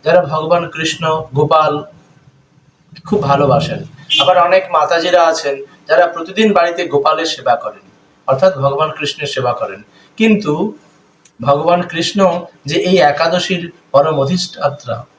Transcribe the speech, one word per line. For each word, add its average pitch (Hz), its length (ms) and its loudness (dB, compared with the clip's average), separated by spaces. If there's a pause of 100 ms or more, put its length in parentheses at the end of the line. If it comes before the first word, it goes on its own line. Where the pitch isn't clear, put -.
যারা 175 160 4 (120)
ভগবান 160 300 0 (100)
কৃষ্ণ, 160 300 -6 (340)
গোপাল 151 360 2 (1300)
খুব 208 140 0 (100)
ভালোবাসেন। 139 500 2 (400)
আবার 180 180 4 (100)
অনেক 185 160 4 (120)
মাতাজিরা 170 460 2 (100)
আছেন 139 240 -4 (300)
যারা 170 280 4
প্রতিদিন 185 340 -2 (100)
বাড়িতে 170 240 0 (120)
গোপালের 156 400 0
সেবা 139 220 -2
করেন, - 280 -12 (440)
অর্থাৎ 185 240 2 (120)
ভগবান 139 340 0
কৃষ্ণের 147 360 -8
সেবা 120 260 -2
করেন। 98 200 -8 (380)
কিন্তু 214 360 2 (880)
ভগবান 151 400 2 (120)
কৃষ্ণ 170 280 -4 (460)
যে 156 120 -2 (120)
এই 185 80 4 (140)
একাদশীর 170 520 -2 (280)
পরম 160 320 2
অধিষ্ঠাত্রা 143 720 -4 (240)